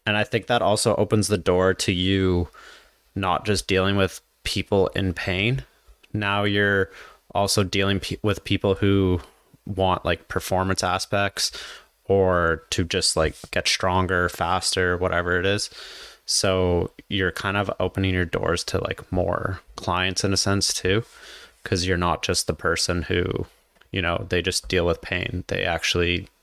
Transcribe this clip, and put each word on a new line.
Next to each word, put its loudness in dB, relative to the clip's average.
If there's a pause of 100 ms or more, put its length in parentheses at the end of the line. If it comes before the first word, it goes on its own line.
and 0
I 2
think -2
that 2
also 2
opens 2
the 0
door 4
to -2
you 2 (680)
not 0
just -2
dealing 2
with 0 (240)
people 0
in -2
pain. -2 (480)
Now 0
you're 2 (460)
also 2
dealing 0
pe-, -6
with -2
people 0
who 2 (460)
want, 0
like, -2
performance -2
aspects -2 (540)
or 2
to 0
just, -2
like, 2 (160)
get -2
stronger, 2
faster, 0
whatever 0
it 0
is. 0 (560)
So 2 (160)
you're 0
kind -4
of 0 (100)
opening 0
your 2
doors -2
to, -4
like, -6
more -2 (160)
clients -2
in 0
a 2
sense 0
too, 0 (600)
'cause 0
you're 0
not 0
just -2
the -2
person -2
who, -2 (440)
you -2
know, -2
they 0
just -4
deal 2
with 0
pain. -6
They -2
actually 0 (140)